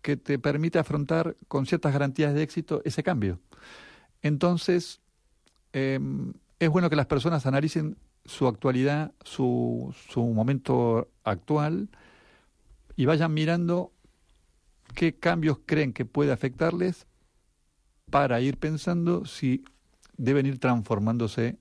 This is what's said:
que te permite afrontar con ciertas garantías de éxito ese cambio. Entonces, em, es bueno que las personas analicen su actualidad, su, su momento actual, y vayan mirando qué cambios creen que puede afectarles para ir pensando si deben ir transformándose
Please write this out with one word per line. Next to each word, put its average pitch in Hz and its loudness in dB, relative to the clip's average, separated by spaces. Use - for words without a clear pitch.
que 143 0
te 139 -2
permite 151 0
afrontar 160 0
con 135 0
ciertas 160 0
garantías 143 2
de 151 2
éxito 151 -4
ese 143 -2
cambio. 104 0
Entonces, 175 2
em, 135 -2
es 165 4
bueno 175 4
que 151 2
las 143 2
personas 147 0
analicen 151 0
su - 0
actualidad, 135 0
su, 123 -2
su 117 -2
momento 120 2
actual, 151 -2
y 135 0
vayan 156 2
mirando 170 0
qué 170 0
cambios 165 0
creen 151 0
que 127 -4
puede 143 0
afectarles 165 -2
para 135 2
ir 139 -2
pensando 170 -2
si - -2
deben 135 2
ir 135 -2
transformándose 117 0